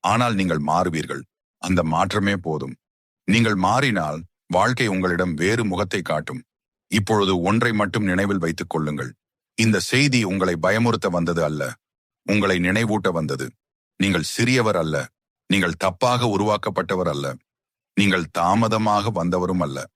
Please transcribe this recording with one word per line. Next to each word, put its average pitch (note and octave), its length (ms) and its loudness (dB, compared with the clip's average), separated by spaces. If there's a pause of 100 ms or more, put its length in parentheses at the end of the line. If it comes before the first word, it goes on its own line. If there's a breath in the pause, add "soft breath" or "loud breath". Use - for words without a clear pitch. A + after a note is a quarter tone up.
ஆனால் A2+ 320 2
நீங்கள் E2+ 340 0
மாறுவீர்கள். D#2+ 540 0 (380)
அந்த F2+ 220 0
மாற்றமே G2 520 0
போதும். D#2 400 -6 (520)
நீங்கள் A2 380 4
மாறினால், G2 540 0 (300)
வாழ்க்கை A#2 380 2
உங்களிடம் F#2 460 0
வேறு G2+ 320 0
முகத்தை F#2+ 360 -2
காட்டும். D2+ 400 -6 (500)
இப்பொழுது G2+ 500 2
ஒன்றை A2+ 320 2
மட்டும் G#2 360 -2
நினைவில் G2 360 0
வைத்துக் - 280 -4
கொள்ளுங்கள். D2+ 380 -4 (460)
இந்த A2+ 220 2
செய்தி B2+ 440 2
உங்களை F#2 320 0
பயமுறுத்த A2 540 0
வந்தது E2+ 340 0
அல்ல, D2+ 180 -2 (680)
உங்களை G2 320 2
நினைவூட்ட G2 520 0
வந்தது. C#2+ 360 -4 (520)
நீங்கள் F2+ 360 0
சிறியவர் A#2 460 2
அல்ல, D#2 140 -2 (540)
நீங்கள் F2+ 340 0
தப்பாக A#2+ 440 2
உருவாக்கப்பட்டவர் G2 840 0
அல்ல, C#2+ 120 -4 (720)
நீங்கள் F#2 340 2
தாமதமாக G#2 800 2
வந்தவரும் F2+ 540 -2
அல்ல. C2+ 120 -8 (180)